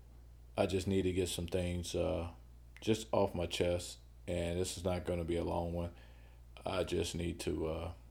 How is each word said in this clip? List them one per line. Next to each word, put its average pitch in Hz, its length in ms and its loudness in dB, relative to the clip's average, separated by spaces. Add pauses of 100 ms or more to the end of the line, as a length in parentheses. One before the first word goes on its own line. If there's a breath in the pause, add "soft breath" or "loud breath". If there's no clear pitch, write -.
(580 soft breath)
I 101 80 6
just 92 220 2
need 95 140 4
to 90 100 4
get 90 160 2
some 85 180 -2
things, 87 480 -2
uh, 87 320 2 (540)
just - 320 2
off 101 200 6
my 87 140 0
chest, 87 520 0 (280)
and 87 320 0
this 90 180 0
is 87 80 -6
not 90 200 0
gonna 87 180 0
be 82 140 0
a 85 80 0
long 85 280 0
one. 87 180 -2 (760 soft breath)
I 90 160 2
just 87 320 0
need 85 260 -2
to, 82 260 0
uh, 85 240 -2 (200)